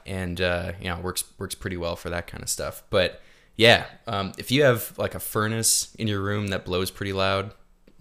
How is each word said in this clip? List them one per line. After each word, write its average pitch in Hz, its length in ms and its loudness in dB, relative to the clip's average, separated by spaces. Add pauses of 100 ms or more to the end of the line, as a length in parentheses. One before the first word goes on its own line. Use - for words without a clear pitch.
and, 92 340 -4
uh, 87 300 0 (100)
you 92 80 -6
know, 85 80 -4
it 87 60 -10
works, 92 200 -4 (140)
works 95 160 -8
pretty 95 240 -6
well 85 180 -2
for - 140 -8
that 87 160 -4
kind - 160 -14
of - 80 -8
stuff. 73 400 -6
But 92 320 2 (340)
yeah, 110 300 8 (220)
um, 98 320 -2
if - 100 -6
you 139 140 4
have, 120 340 2
like, 101 160 -4
a 95 60 -6
furnace 110 800 0
in 110 80 -2
your 98 160 0
room 104 240 -2
that 95 180 -4
blows 92 240 0
pretty 98 240 -6
loud, 98 400 0 (480)